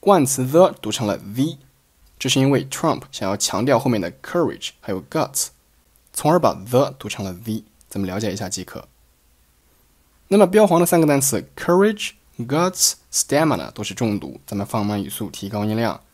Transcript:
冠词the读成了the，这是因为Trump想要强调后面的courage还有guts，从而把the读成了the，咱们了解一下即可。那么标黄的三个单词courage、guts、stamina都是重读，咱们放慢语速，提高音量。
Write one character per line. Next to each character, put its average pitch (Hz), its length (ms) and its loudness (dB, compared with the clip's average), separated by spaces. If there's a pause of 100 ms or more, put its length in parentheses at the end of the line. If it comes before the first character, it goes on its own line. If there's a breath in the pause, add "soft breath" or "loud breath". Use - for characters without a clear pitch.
冠 185 240 6
词 127 200 -2
the 147 360 4
读 107 100 -8
成 107 160 -4
了 98 100 0
the， 120 400 -4 (600)
这 - 80 -4
是 131 120 2
因 139 120 4
为 135 160 2
Trump - 440 -2
想 - 180 -6
要 101 80 -2
强 - 260 -2
调 131 160 4
后 127 100 0
面 117 120 2
的 87 100 -4 (100)
courage - 500 -4 (100)
还 - 100 -10
有 95 120 -4
guts， - 440 -4 (640)
从 - 200 0
而 175 80 6
把 131 140 4
the 120 460 0
读 - 80 -12
成 104 180 -8
了 95 80 -8
the， 110 300 -8 (260)
咱 - 100 -10
们 98 60 -2
了 92 140 -4
解 107 140 -2
一 - 20 -4
下 95 140 -8
即 92 140 -8
可。 - 240 -16 (1400)
那 190 100 2
么 208 100 8
标 208 180 6
黄 180 140 4
的 175 60 4
三 170 140 2
个 160 80 4
单 143 140 4
词 120 340 -2
courage、 202 560 0 (280)
guts、 156 540 -2 (180)
stamina 131 600 0
都 - 120 -12
是 101 100 -8
重 104 260 -2
读， - 260 -12
咱 - 120 -8
们 101 80 -4
放 107 200 -4
慢 104 160 -2
语 95 80 -6
速， - 200 -10
提 - 180 -12
高 104 160 -4
音 107 120 -2
量。 113 260 -2 (120)